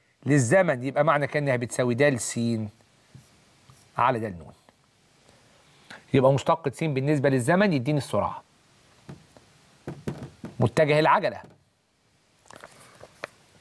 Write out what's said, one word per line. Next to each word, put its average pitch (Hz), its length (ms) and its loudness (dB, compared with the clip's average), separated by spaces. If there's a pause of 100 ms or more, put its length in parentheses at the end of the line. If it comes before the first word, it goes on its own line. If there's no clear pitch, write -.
(260)
للزمن، 139 580 2
يبقى 139 200 0
معنى 147 220 0
كأنها 139 300 -2
بتساوي 123 380 -2
د 139 220 4
س - 240 -6 (1600)
على 120 200 2
د 110 60 -6
ن. 87 220 -10 (1700)
يبقى 135 180 6
مشتقة 143 380 0
س - 140 -6
بالنسبة 143 440 0
للزمن 165 440 2
يديني 143 260 -2
السرعة. - 440 -4 (2250)
متجه 147 380 0
العجلة. 156 420 0 (2250)